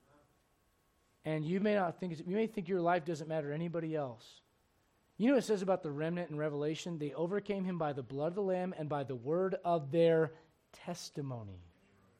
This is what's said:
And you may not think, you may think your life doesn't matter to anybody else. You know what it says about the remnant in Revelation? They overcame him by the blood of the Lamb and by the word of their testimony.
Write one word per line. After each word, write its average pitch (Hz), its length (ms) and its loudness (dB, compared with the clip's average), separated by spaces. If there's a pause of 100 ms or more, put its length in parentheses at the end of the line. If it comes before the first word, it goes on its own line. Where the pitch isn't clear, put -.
(1200)
And 156 200 -2
you 175 140 0
may 208 160 2
not 180 240 0
think, 165 260 -6
you 175 120 -2
may 226 100 2
think 202 220 -6
your 185 120 2
life 170 240 4
doesn't 156 240 -4
matter 156 200 -2
to 147 60 -4
anybody 160 420 -2
else. 127 460 -6 (720)
You 208 100 2
know 285 80 8
what 226 80 6
it - 40 -4
says 202 160 2
about 180 200 2
the 156 80 -4
remnant 160 400 -2
in 151 60 -6
Revelation? 151 600 -2
They 147 160 -4
overcame 202 500 -2
him 180 120 -2
by 151 160 0
the 139 100 -6
blood 139 260 -2
of 175 80 -4
the 208 60 0
Lamb 185 360 0
and 151 100 -4
by 143 140 0
the 131 140 -6
word 175 480 0
of 165 260 2
their 165 440 6 (380)
testimony. 120 920 -8 (560)